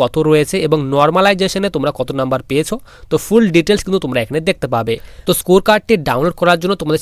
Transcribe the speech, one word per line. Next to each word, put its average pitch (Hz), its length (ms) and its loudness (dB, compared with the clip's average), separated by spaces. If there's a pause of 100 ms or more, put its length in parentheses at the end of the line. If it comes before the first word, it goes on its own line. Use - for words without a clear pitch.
কত 120 140 0 (140)
রয়েছে 151 280 2 (100)
এবং 151 120 2 (160)
নরমালাইজেশনে 190 840 2
তোমরা 143 220 -2
কত 131 100 -4 (120)
নাম্বার 131 200 -2 (100)
পেয়েছো। 151 240 -2 (360)
তো - 40 -4 (100)
ফুল 226 200 4 (120)
ডিটেলস 196 300 2
কিন্তু 190 180 -2
তোমরা 127 200 -2
এখানে 143 240 -4
দেখতে - 260 -2
পাবে। 113 200 0 (320)
তো - 40 0 (100)
স্কোর 185 280 4
কার্ডটি 214 260 2 (140)
ডাউনলোড 143 320 0
করার 175 220 2
জন্য 185 180 -2
তোমাদের 156 220 -2